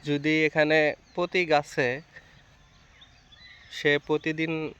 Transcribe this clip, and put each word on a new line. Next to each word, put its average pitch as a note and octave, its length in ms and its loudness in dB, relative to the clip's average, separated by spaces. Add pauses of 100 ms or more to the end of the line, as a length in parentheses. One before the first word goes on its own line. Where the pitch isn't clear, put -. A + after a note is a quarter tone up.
যদি D3 300 -2 (120)
এখানে D#3 320 2 (340)
প্রতি F3+ 340 -2
গাছে D3 420 0 (1800)
সে - 200 0 (140)
প্রতিদিন D#3+ 460 -4 (280)